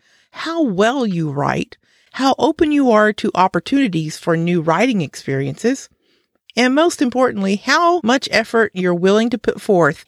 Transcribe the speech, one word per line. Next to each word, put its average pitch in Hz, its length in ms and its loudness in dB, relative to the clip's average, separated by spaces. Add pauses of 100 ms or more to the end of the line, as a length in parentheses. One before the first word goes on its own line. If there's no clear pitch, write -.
(320)
how 330 300 -4
well 233 440 0
you 170 260 -2
write, 139 460 -4 (360)
how 262 240 0
open 302 340 0
you 277 200 2
are 214 220 4
to - 200 -4
opportunities 180 840 0
for 165 200 -2
new 170 240 0
writing 185 400 0
experiences, 139 880 -4 (640)
and 254 200 2
most 330 260 2
importantly, 233 540 0
how 339 480 0
much 233 280 0
effort 226 440 0
you're 180 180 0
willing 202 380 2
to 233 80 -4
put - 200 -4
forth 165 480 0